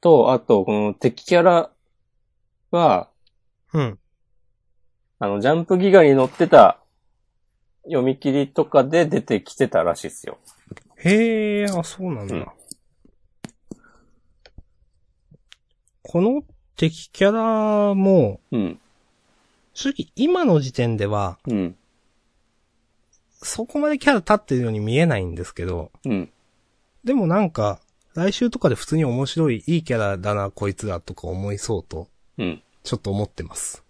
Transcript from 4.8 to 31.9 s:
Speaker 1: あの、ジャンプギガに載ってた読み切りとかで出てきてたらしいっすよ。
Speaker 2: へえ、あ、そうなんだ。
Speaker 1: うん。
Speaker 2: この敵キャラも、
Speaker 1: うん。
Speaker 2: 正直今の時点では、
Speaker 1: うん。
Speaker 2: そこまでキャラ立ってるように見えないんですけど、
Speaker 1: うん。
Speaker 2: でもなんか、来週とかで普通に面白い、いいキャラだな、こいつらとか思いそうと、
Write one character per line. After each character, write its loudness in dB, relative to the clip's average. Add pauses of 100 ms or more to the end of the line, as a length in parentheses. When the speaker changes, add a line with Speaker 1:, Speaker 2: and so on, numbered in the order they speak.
Speaker 1:
あ -4
の、 -4
ジ 0
ャ 2
ン -4
プ 0
ギ 2
ガ 10
に 6
載 4
っ -6
て 0
た 8 (1040)
読 -2
み 0
切 -2
り 0
と -2
か 4
で 2
出 -2
て -2
き -20
て 0
た 0
ら 0
し -16
い -8
っ -8
す -18
よ。 -14 (600)
Speaker 2:
へ 0
え、 -2
あ、 -4
そ -12
う -6
な -10
ん -12
だ。 -8
Speaker 1:
う -6
ん。 -12 (3500)
Speaker 2:
こ -2
の 0 (320)
敵 -4
キ 0
ャ 4
ラ 0
も、 2 (120)
Speaker 1:
う -2
ん。 -4 (920)
Speaker 2:
正 -6
直 -8
今 0
の 4
時 -6
点 -2
で -2
は、 -4
Speaker 1:
う -4
ん。 -4 (1700)
Speaker 2:
そ -10
こ -8
ま 0
で -2
キ -2
ャ 2
ラ 2
立 0
っ 0
て -6
る -2
よ -4
う -4
に -4
見 -2
え 2
な 0
い -4
ん -8
で -10
す -20
け -10
ど、 -8 (120)
Speaker 1:
う -4
ん。 -6 (760)
Speaker 2:
で -2
も 0
な 2
ん 0
か、 -4 (340)
来 -2
週 -2
と -8
か 0
で 2
普 -14
通 -2
に 0
面 -2
白 -2
い、 -6
い 0
い -4
キ -4
ャ -2
ラ -4
だ -4
な、 -4
こ -6
い -6
つ -12
ら -6
と -18
か -14
思 -8
い -10
そ -6
う -8
と、 -14 (280)